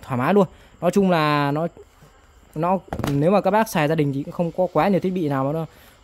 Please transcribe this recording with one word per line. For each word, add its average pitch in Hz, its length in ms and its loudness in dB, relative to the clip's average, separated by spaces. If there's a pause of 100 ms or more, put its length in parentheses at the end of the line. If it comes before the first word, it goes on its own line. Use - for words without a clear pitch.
thoải 131 160 -6
mái 139 160 0
luôn. 196 140 4 (340)
Nói 170 100 0
chung 190 200 2
là 147 400 2
nó, 156 160 -2 (880)
nó, 175 220 0 (360)
nếu 151 180 2
mà 196 100 4
các 190 100 0
bác 214 180 2
xài 156 180 0
gia 160 80 0
đình 143 180 0
thì 139 100 -6
cũng 170 80 -12
không 170 260 -4
có 185 160 0
quá 156 140 2
nhiều 190 120 2
thiết 185 100 -2
bị 165 200 -4
nào 135 140 -2
mà 139 80 -2
nó 160 140 -4 (380)